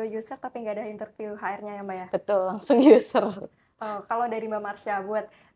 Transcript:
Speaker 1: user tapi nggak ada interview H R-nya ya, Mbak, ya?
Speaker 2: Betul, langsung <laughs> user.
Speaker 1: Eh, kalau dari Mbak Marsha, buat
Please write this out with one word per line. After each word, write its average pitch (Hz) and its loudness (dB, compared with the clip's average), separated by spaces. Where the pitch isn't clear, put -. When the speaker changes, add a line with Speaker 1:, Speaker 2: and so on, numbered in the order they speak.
Speaker 1:
user 220 -8
tapi 254 -12
nggak 214 -6
ada 214 -8
interview 214 -12
H 208 -14
R-nya 208 -12
ya, 202 -12
Mbak, 190 -8
ya? 185 -10
Speaker 2:
Betul, 190 0
langsung 208 2
<laughs> 311 12
user. 233 2
Speaker 1:
Eh, 214 -8
kalau 233 -2
dari 226 -6
Mbak 214 -6
Marsha, 202 -6
buat 208 -4